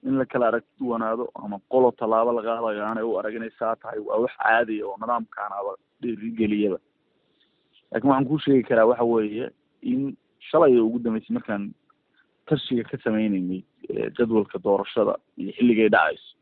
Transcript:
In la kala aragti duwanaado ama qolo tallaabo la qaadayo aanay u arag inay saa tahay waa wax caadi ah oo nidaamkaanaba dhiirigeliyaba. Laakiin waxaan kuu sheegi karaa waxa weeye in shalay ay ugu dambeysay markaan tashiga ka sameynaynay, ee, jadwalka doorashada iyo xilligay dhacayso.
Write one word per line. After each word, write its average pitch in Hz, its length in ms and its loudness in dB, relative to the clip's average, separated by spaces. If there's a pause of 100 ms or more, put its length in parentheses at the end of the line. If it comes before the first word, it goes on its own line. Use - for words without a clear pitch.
In 135 160 -2
la 127 60 0
kala 120 220 -2
aragti 113 220 -2 (100)
duwanaado 113 560 -4
ama 104 220 -10 (140)
qolo 127 200 6
tallaabo 113 400 0
la 117 120 -2
qaadayo 113 420 -4
aanay 110 180 -4
u 113 160 -2
arag 107 160 -6
inay 113 140 -10 (100)
saa 113 160 -2
tahay 110 240 -12
waa 107 220 -2
wax 127 160 -2
caadi 110 460 2
ah 101 40 -8
oo 98 140 -10
nidaamkaanaba 104 720 -6 (280)
dhiirigeliyaba. 104 760 -2 (1120)
Laakiin 120 200 0
waxaan 135 180 2
kuu 156 100 0
sheegi 135 240 4
karaa 113 220 4
waxa 120 180 2
weeye 113 460 0 (320)
in 127 340 -2 (240)
shalay 156 340 4
ay 120 60 6
ugu 113 200 2
dambeysay 113 340 -4
markaan 104 400 -6 (760)
tashiga 127 360 -2
ka - 200 -10
sameynaynay, 98 600 -2 (260)
ee, 110 240 -4
jadwalka 110 500 0
doorashada 101 540 0 (200)
iyo - 200 -8
xilligay 113 320 4
dhacayso. 80 400 2 (120)